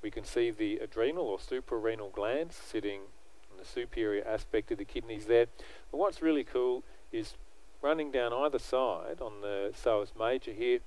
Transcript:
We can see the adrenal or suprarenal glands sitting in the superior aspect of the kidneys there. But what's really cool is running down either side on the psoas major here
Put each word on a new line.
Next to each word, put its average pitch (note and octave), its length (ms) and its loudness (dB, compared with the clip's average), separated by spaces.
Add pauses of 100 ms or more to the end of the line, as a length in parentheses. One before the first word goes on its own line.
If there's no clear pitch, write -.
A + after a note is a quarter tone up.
We G#2+ 80 -4
can A2 140 -8
see A#2+ 260 2
the A2 280 0
adrenal A#2+ 480 0
or G2 120 0
suprarenal A2 760 -2
glands B2+ 440 -2
sitting G2+ 460 -4 (500)
in G2 40 -14
the F#2 80 -14
superior G#2+ 640 0
aspect A2 460 0
of G#2+ 60 -2
the G2+ 60 -6
kidneys A2+ 420 -6
there. A#2 200 10 (460)
But C#3 60 -4
what's F#3+ 220 0
really D#3 220 4
cool B2+ 400 2 (300)
is A2+ 220 -4 (460)
running D3+ 300 2
down A#2+ 220 2
either C#3 260 2
side A2 600 0
on G#2 220 -8
the G2+ 280 0 (100)
psoas G#2 280 4 (100)
major A#2+ 320 0
here A#2+ 360 4